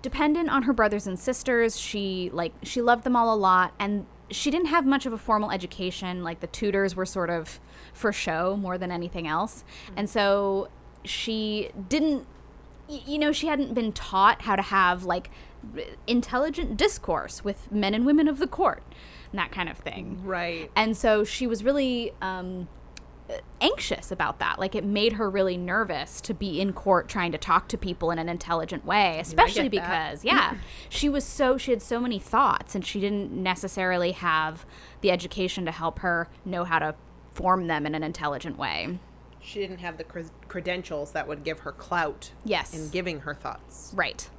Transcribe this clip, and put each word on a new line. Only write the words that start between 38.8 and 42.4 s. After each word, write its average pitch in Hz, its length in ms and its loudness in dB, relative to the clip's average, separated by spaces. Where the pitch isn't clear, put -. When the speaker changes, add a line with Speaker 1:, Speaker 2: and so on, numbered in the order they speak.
Speaker 2:
She - 180 -10
didn't 190 200 -8
have 170 180 -8
the 160 60 -10
cre-, 170 180 -12
credentials 175 640 -6
that 151 160 -4
would 147 160 -8
give 156 160 -4
her 139 120 -10
clout - 600 -4